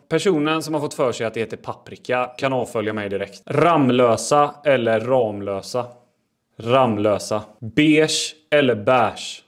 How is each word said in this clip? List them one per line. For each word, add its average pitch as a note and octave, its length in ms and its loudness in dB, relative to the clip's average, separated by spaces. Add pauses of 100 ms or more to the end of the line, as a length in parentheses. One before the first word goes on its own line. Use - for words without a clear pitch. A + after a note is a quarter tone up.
Personen D#3+ 540 0
som D#3 120 -6
har D3+ 60 -2
fått C#3+ 140 -6
för B2+ 180 0
sig A2+ 140 -6
att A2 80 -6
det A#2 60 -4
heter A2 160 -6
paprika B2 840 -6
kan C3+ 140 -2
avfölja A2 400 -2
mig G#2 160 -6
direkt. G2 380 -6
Ramlösa C#3 1080 2 (100)
eller A#2 360 2
Ramlösa? A2 840 -4 (720)
Ramlösa. A2 840 2 (160)
Beige D3+ 760 2 (160)
eller C#3 240 4
beige? A2 720 0